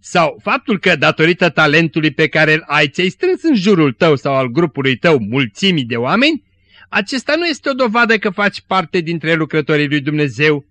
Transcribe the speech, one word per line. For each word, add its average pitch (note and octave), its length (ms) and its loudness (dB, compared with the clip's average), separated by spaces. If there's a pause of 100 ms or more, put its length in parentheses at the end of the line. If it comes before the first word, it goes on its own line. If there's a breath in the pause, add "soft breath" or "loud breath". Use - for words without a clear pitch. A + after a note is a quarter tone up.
sau D#3+ 420 -2
faptul A3+ 360 -2
că, F3+ 180 2
datorită D#3+ 520 2
talentului D#3 640 2
pe D#3 180 0
care D#3 240 2
îl D#3 140 0
ai, D3 220 0
ți-ai F3+ 200 -2
strâns F4+ 340 -2
în D#4+ 120 2
jurul F3 380 2
tău D#3+ 240 2
sau C#3 180 -4
al C3 140 0
grupului C3+ 480 -2
tău D#3+ 220 2
mulțimii C3 680 -2
de A#2 120 -6
oameni, G#3 460 0 (460 soft breath)
acesta B3 480 -4
nu E4+ 100 -2
este D4+ 220 -6
o C#4 40 -2
dovadă A#3 460 0
că G#3 120 -2
faci G3+ 360 -4
parte F#3 340 -2
dintre D#3+ 340 -2
lucrătorii D3+ 540 -2
lui D3 120 -2
Dumnezeu D3 720 -2